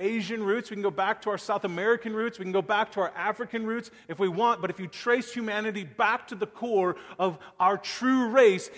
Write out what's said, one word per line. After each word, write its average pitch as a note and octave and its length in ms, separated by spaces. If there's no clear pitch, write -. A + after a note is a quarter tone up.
Asian G#3+ 420
roots. G#3+ 260
We A3 60
can G3+ 80
go G3+ 80
back F#3+ 320
to G#3 80
our G3 80
South G3+ 260
American G#3+ 480
roots. A3 280
We F#3+ 40
can F#3 60
go F#3+ 100
back G#3+ 320
to G3+ 100
our E3+ 120
African G#3+ 500
roots A3+ 280
if E3 100
we G3 80
want. G3+ 340
But F3+ 100
if F3+ 100
you F3+ 80
trace A#3+ 440
humanity G#3+ 520
back G#3+ 440
to B3 60
the G#3 140
core G3 480
of F3+ 180
our F#3+ 180
true B3+ 520
race, A3 480